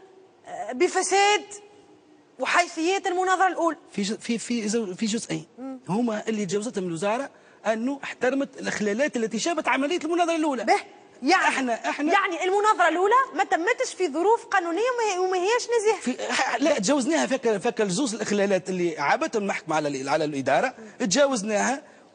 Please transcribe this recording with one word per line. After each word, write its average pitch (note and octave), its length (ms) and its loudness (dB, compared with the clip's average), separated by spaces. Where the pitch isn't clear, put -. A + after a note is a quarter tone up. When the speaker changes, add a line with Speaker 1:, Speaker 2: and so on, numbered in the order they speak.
Speaker 1:
آه، F3+ 240 -10
بفساد F#4 720 2
وحيثيات F4 680 0
المناظرة F#4 400 2
الأولى. E4 300 0
Speaker 2:
في G3 100 -4
ج-، G#3 180 -4
في، A#3 180 -4
في A3 320 -4
زو-، G#3 260 -2
في A3 100 -2
جزئين. F3+ 400 -4
Speaker 1:
مم. C4 220 -12
Speaker 2:
هما G#3+ 380 0
اللي G#3+ 180 -2
تجاوزتهم G3+ 420 -4
الوزارة G3+ 420 -2
أنه A#3 380 -2
احترمت C4+ 560 -2
الإخلالات G#3 580 -2
التي A3+ 220 -2
شابت D#4+ 280 -2
عملية C#4 360 0
المناظرة E4+ 320 2
الأولى. D4 280 0
Speaker 1:
به. F#4+ 160 4
يعني، E4 200 4
Speaker 2:
احنا، B3+ 460 0
احنا D4+ 240 0
Speaker 1:
يعني F#4 300 2
المناظرة G4+ 440 4
الأولى F4+ 260 2
ما F4+ 80 2
تمتش G4+ 540 0
في F4+ 100 0
ظروف F4+ 380 2
قانونية F4 360 0
وما A#4 320 0
هي-، F4 60 -2
وما F#4 180 0
هياش G#4 300 2
نزيهة. G4+ 220 2
Speaker 2:
في B3 320 -4
ح-، B3+ 220 0
لا، C#4 240 2
تجاوزناها B3+ 460 2
فك-، A3+ 320 0
فك A#3 240 -2
الجزء G#3 340 0
الإخلالات G3+ 540 0
اللي F3 300 -2
عابتهم G#3+ 440 0
المحكمة F3+ 320 -4
على D3+ 120 0
ال-، C#3 220 -6
على D#3 160 2
الإدارة، D3+ 480 0
تجاوزناها A3+ 800 0